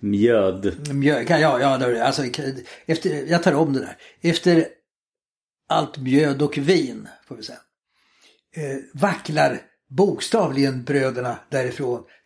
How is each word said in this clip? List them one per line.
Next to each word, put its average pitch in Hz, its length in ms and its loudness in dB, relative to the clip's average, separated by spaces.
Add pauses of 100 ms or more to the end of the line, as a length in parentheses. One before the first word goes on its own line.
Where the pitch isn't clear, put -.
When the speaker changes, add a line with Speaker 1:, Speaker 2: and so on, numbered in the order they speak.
Speaker 1:
Mjöd. 101 960 2
Speaker 2:
Mjöd, 139 360 0
ja, 151 300 4
ja, 135 180 2
det, 120 260 0
alltså, 135 180 0 (640)
efter, 156 440 -2
jag 170 120 2
tar - 100 4
om 143 200 2
det 135 80 0
där. - 160 -10 (240)
Efter 170 460 2 (1000)
allt 156 300 -2
mjöd 135 440 2
och 147 160 -2
vin, 139 500 0 (180)
får 131 100 -16
vi - 60 -18
säga, - 160 -16 (1000)
eh, 139 200 -6 (180)
vacklar 156 680 0 (280)
bokstavligen 139 920 0
bröderna 127 540 -2 (120)
därifrån 123 520 -4 (240)